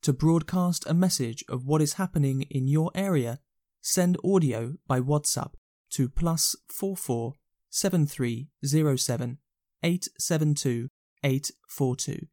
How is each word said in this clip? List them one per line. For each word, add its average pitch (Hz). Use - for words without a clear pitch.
To 147
broadcast 165
a 160
message 170
of 127
what 151
is 147
happening 139
in 131
your 156
area, 143
send 180
audio 135
by 127
WhatsApp 139
to 131
plus 165
four 196
four 117
seven 180
three 120
zero 143
seven 123
eight 175
seven 151
two 123
eight 139
four 127
two. -